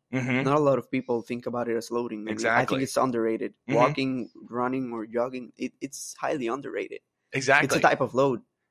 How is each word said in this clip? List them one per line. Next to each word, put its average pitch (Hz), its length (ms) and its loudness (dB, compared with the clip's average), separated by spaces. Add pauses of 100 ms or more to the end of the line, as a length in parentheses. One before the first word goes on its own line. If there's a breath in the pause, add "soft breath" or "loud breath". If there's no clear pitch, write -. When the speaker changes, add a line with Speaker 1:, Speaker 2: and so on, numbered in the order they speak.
(140)
Speaker 1:
Mm-hmm. 127 300 0
Speaker 2:
Not 135 120 2
a 151 60 4
lot 139 160 4
of 120 120 -6
people 123 320 -2
think 120 240 -8
about 120 220 -4
it 117 80 0
as 117 160 -4
loading. 117 280 -4
And 107 100 -8
I - 20 -2
Speaker 1:
Exactly. 113 460 2
Speaker 2:
think 135 100 0
it's - 80 -4
underrated. 113 560 0 (160)
Speaker 1:
Mm-hmm. 120 60 -2
Speaker 2:
Walking, 131 560 2 (200)
running, 123 440 -2
or 110 120 -6
jogging, 123 520 -2
it, 127 240 -6
it's - 360 -12
highly 135 300 -2
underrated. 117 540 -6 (320)
Speaker 1:
Exactly. 135 320 4
Speaker 2:
It's 127 100 0
a 156 40 2
type 147 220 6
of 117 120 -2
load. 127 280 4 (300)